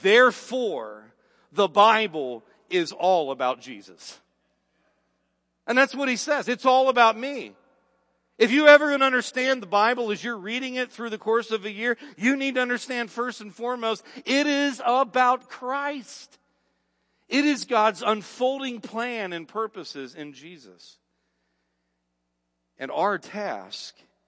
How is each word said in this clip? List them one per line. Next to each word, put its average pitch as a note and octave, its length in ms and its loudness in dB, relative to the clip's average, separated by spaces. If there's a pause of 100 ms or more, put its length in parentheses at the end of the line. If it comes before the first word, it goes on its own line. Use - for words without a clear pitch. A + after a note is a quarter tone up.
Therefore, F#3+ 1120 2 (360)
the F#3+ 160 0
Bible E3 760 2 (240)
is F3 240 -2
all F3 380 2
about B2+ 320 -2
Jesus. G2+ 580 -18 (1500)
And A#3+ 120 0
that's C4+ 160 2
what C4+ 160 -2
he A#3+ 60 -2
says. C#4 300 -2
"It's A#3+ 200 -2
all C4 240 4
about A3+ 260 4
me." A#3 400 -10 (840)
If A3 120 4
you D4 180 6
ever D4 220 10
gonna C4+ 160 2
understand B3+ 560 0
the F#3+ 40 -14
Bible A3 460 2
as F3+ 100 -6
you're A#3 140 -6
reading A#3+ 380 -8
it B3+ 180 -6
through A#3 160 -10
the A3 80 -8
course A3 340 -2
of G#3+ 140 -4
a G#3+ 60 -8
year, A3+ 260 -2 (220)
you B3+ 180 2
need C4+ 200 -2
to B3+ 40 0
understand B3 500 -4
first A#3+ 300 -6
and G#3 140 -18
foremost, A#3 500 -4 (220)
it C#4 200 2
is C#4+ 380 -2
about B3+ 640 2
Christ. C#4 920 -10 (880)
It C#4+ 180 2
is C#4 180 0
God's G#3+ 380 2
unfolding B3 800 -4
plan A3+ 500 -8
and E3 160 -10
purposes E3+ 680 -10
in D3 200 -14
Jesus. B2+ 640 -20 (1800)
And C3 120 -10
our F#3 260 -2
task C#3+ 800 -12 (320)